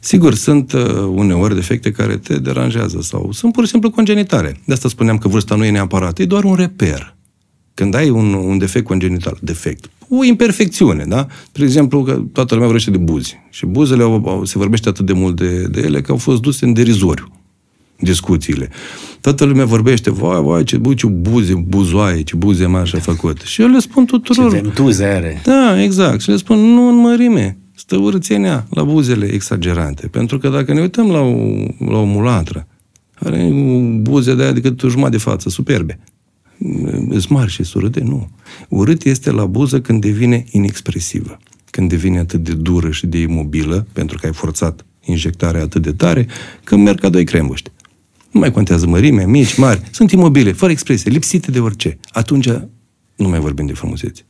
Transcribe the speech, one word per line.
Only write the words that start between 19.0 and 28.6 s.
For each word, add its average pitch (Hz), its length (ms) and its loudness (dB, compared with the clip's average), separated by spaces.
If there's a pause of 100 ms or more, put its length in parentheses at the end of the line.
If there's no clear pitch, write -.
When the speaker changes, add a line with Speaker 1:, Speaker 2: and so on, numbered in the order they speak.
Speaker 1:
Toată 143 240 2
lumea 139 200 4
vorbește, 113 460 2
„Vai, 90 320 0
vai, 82 220 2
ce, - 120 -2
bă, 127 180 2
ce 123 120 -2
buze, 98 480 2
buzoaie, 92 680 0
ce 78 140 -6
buze 92 300 2
mari 90 220 0
și-a 85 100 -4
făcut.” 82 420 -2
Și - 220 -6
eu 233 60 6
le 254 100 6
spun 254 260 2
tuturor. 247 480 2
Speaker 2:
Ce 170 80 0
ventuze 104 440 0
are. 87 400 -2
Speaker 1:
Da, 240 380 4
exact. 190 380 2
Și - 100 -4
le 202 60 4
spun, 208 220 2
„Nu 233 300 6
în 240 80 4
mărime. 233 600 2 (160)
Stă - 220 -6
urâțenia 123 720 0